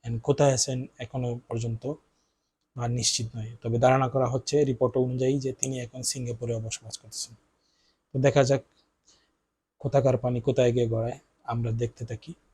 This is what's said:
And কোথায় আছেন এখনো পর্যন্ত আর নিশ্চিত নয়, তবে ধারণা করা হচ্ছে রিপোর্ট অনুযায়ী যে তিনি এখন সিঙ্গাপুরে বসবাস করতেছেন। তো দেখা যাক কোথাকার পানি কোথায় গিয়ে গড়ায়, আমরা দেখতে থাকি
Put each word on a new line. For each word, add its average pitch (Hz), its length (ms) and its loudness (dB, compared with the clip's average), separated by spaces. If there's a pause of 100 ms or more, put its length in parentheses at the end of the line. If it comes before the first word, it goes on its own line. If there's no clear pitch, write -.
And 117 160 -4
কোথায় 143 320 4
আছেন 127 260 0 (200)
এখনো 123 300 -4 (200)
পর্যন্ত 117 340 -4 (920)
আর 120 140 -4
নিশ্চিত 120 440 -2
নয়, 113 160 -8 (120)
তবে 117 220 -2
ধারণা 131 240 6
করা 131 240 0
হচ্ছে 131 320 -2
রিপোর্ট 127 320 0
অনুযায়ী 127 380 2 (100)
যে 131 80 -2
তিনি 131 280 -6
এখন 123 220 -12
সিঙ্গাপুরে 120 500 -6 (140)
বসবাস 110 320 -12
করতেছেন। - 360 -14 (760)
তো - 80 -6
দেখা 139 260 6
যাক 135 180 2 (1160)
কোথাকার 131 380 2
পানি 123 220 -2
কোথায় 127 320 4
গিয়ে 120 140 2
গড়ায়, 113 320 -2 (260)
আমরা 117 280 -4
দেখতে 117 380 -4
থাকি 120 220 -12 (220)